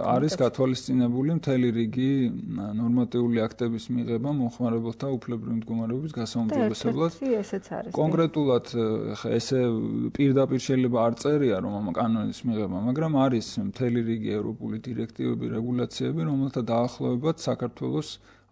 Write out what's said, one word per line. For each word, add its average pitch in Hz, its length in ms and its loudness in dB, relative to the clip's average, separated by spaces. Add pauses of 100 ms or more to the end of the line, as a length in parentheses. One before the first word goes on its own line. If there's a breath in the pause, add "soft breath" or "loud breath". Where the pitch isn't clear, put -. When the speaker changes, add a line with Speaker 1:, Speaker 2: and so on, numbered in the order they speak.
(140)
Speaker 1:
არის 143 160 2
Speaker 2:
კომიტეტს? 180 100 -2
Speaker 1:
გათვალისწინებული 127 960 2
მთელი 127 400 2
რიგი, 120 380 0 (100)
ა, 92 440 -2 (120)
ნორმატიული 120 640 2
აქტების 113 480 -2
მიღება 120 400 -2
მომხმარებელთა 117 800 -2
უფლებრივი 120 480 -4
მდგომარეობის 113 560 -4
გასაუმჯობესებლად. 120 960 0
Speaker 2:
და - 60 -18
ერთ-ერთი 262 240 0
ესეც 190 320 -6
არის, - 160 -6
კი. - 80 -6
Speaker 1:
კონკრეტულად, 151 720 4
ე, 117 160 0 (320)
ხა, 113 160 -6
ესე 127 260 2 (540)
პირდაპირ 135 480 4
შეიძლება 127 400 2
არ 117 160 4
წერია, 143 400 2
რომ 95 160 -4
ამ 101 160 -2
კანონის 110 560 0
მიღება, 107 300 0 (120)
მაგრამ 156 240 0 (140)
არის 120 200 0 (220)
მთელი 120 380 0
რიგი 110 320 -2
ევროპული 110 400 -6
დირექტივები, 117 720 -4
რეგულაციები, 123 680 -2 (100)
რომელთა 135 320 0
დაახლოებაც 123 800 0
საქართველოს 131 680 -4 (440 soft breath)